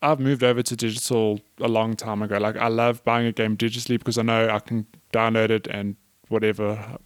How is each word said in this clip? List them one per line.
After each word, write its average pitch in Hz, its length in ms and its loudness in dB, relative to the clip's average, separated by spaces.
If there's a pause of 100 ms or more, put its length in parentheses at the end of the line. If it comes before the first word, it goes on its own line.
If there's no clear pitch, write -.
I've 143 200 2
moved 131 240 2
over 123 180 4
to 120 140 -4
digital 110 640 0 (200)
a 127 80 0
long 113 280 2
time 107 260 -4
ago. 104 160 -2
Like, 107 180 0
I 117 120 0
love 117 360 0
buying 117 220 2
a 117 60 0
game 110 240 0
digitally 117 420 -2
because 113 180 -4
I 117 60 0
know 113 260 2
I 107 120 0
can 110 260 -6 (260)
download 113 380 2
it 110 160 0
and 101 300 -6 (320)
whatever, 107 760 -2